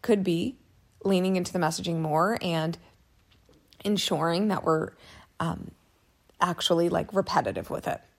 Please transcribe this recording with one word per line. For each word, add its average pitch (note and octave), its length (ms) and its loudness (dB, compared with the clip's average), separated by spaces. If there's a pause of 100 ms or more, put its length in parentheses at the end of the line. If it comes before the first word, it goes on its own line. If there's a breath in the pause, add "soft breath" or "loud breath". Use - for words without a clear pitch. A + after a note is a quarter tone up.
could G3+ 240 2
be F3+ 320 0 (480)
leaning F#3+ 320 2
into F3+ 160 -2
the F#3 60 -2
messaging E3 400 -2
more D#3+ 420 2
and E3 380 -2 (1040 soft breath)
ensuring F3+ 640 0
that - 160 0
we're, D#3+ 280 2 (460 loud breath)
um, - 340 -6 (680)
actually, E3+ 480 2
like, E3+ 240 -2
repetitive F#3 560 -2
with - 180 -8
it. - 140 -4 (180)